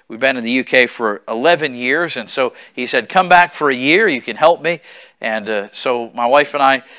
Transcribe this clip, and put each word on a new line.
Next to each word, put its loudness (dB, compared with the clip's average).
We've -14
been 0
in -6
the -4
U 0
K 2
for -4
eleven 0
years, -4
and -10
so -2
he -8
said, -2
"Come 2
back 6
for 0
a 0
year. 2
You -2
can -8
help 2
me." -4
And, -6
uh, -4
so -4
my -2
wife 2
and -4
I 2